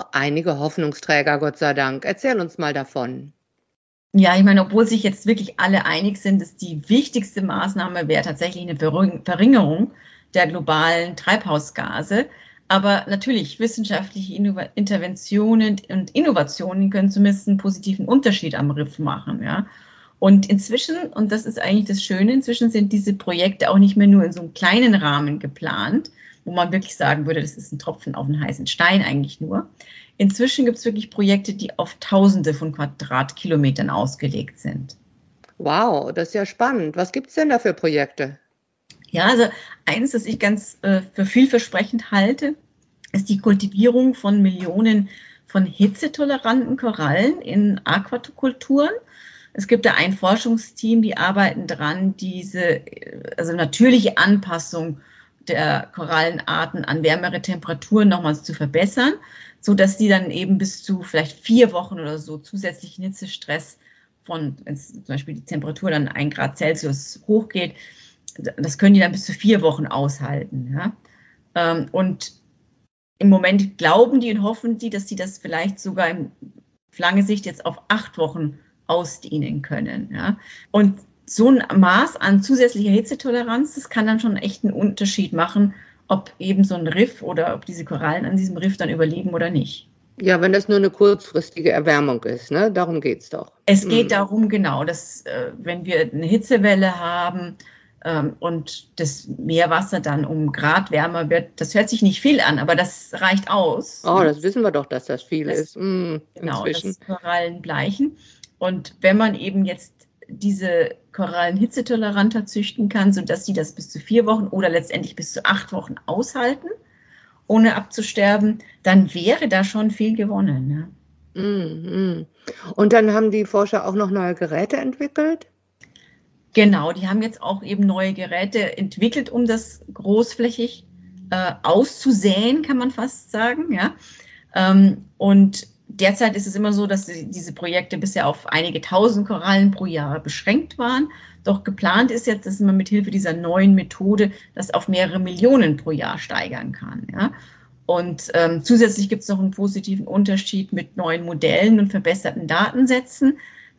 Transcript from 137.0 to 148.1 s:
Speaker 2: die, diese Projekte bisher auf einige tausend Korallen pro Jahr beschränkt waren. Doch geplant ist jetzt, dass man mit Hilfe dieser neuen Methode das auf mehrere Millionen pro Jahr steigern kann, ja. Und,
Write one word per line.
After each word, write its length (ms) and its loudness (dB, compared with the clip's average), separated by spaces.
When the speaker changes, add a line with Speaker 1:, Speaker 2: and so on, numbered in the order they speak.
Speaker 2:
die, 220 -12
diese 240 -12
Projekte 440 -4
bisher 300 -2
auf 200 -6
einige 340 -4
tausend 460 2
Korallen 440 2
pro 140 -6
Jahr 340 -4
beschränkt 580 -4
waren. 320 -2
Doch 200 0
geplant 460 0
ist 160 -4
jetzt, 200 -2
dass 140 -6
man 180 4
mit 120 0
Hilfe 220 0
dieser 220 -2
neuen 420 6
Methode 560 0
das 180 -8
auf 140 -2
mehrere 320 0
Millionen 580 4
pro 140 -6
Jahr 260 -4
steigern 540 -8
kann, 400 -12
ja. 220 -2
Und, 480 -4